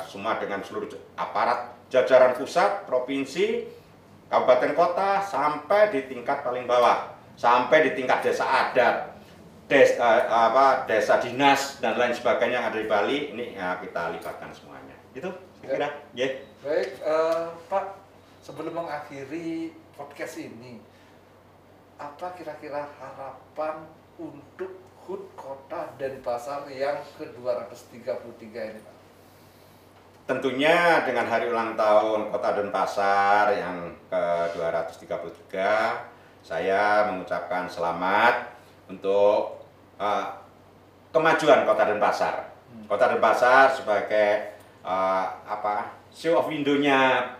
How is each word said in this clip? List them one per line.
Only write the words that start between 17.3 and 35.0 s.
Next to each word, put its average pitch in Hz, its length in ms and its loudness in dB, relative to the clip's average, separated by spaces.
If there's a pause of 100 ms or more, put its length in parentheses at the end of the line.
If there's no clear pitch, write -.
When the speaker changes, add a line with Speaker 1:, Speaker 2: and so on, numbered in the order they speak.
Speaker 2:
Pak, 196 140 -2 (600)
sebelum 160 300 -12 (100)
mengakhiri 160 880 -10 (240)
podcast - 460 -14
ini, 117 400 -18 (1120)
apa 175 400 -12
kira-kira 147 480 -10 (160)
harapan 151 880 -10 (340)
untuk 151 560 -14 (320)
hut 190 160 -12 (140)
Kota - 580 -12
Denpasar 135 720 -8
yang 139 320 -4 (160)
ke 156 160 -14
dua 123 320 -4
ratus - 240 -18
tiga - 320 -8
puluh 120 160 -16
tiga 113 240 -14
ini, 107 220 -12
Pak? - 140 -20 (1300)
Speaker 1:
Tentunya 151 800 2
dengan 120 160 0
hari 117 240 -2
ulang 113 300 -2
tahun 107 500 2
Kota 101 320 -2
Denpasar 101 960 2
yang 87 400 -6 (160)
ke 90 100 0 (300)
dua 85 160 -4
ratus 82 320 -4